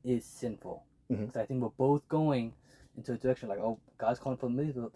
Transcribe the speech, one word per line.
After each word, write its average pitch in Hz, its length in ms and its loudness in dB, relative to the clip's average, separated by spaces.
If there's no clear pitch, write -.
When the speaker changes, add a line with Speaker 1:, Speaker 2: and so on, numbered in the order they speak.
Speaker 1:
is 123 200 2
sinful. - 600 -8
Speaker 2:
Mm-hmm. 107 160 0
Speaker 1:
'Cause 123 100 -8
I 110 100 -2
think 131 160 -2
we're 113 80 0
both 143 380 2
going 143 460 2
into 120 160 -6
a 113 40 -2
direction 127 320 0
like, 101 120 -2
"Oh, 110 180 0
God's 117 200 2
calling 131 200 -2
for 127 100 -2
me 139 240 0
for 120 240 -6